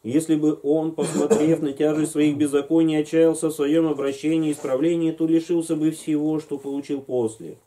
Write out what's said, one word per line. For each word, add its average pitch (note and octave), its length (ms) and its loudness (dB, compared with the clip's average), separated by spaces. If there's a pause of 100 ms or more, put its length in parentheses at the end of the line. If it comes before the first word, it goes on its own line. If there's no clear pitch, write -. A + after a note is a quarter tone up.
Если D#3 320 0
бы D3+ 260 0
он, D#3 300 0
посмотрев D#3 720 2
на C#3 100 -2
тяжесть D3+ 380 0
своих D3 260 2
беззаконий, D3+ 640 2
отчаялся D#3+ 500 2
в D3+ 40 -4
своем D3+ 340 2
обращении D3+ 640 -2
и - 20 -2
исправлении, D#3 580 0
то D#3+ 140 -2
лишился E3 500 0
бы D#3 140 0
всего, D#3 500 -2
что C#3+ 200 -8
получил C#3 420 -6
после. A2+ 640 -4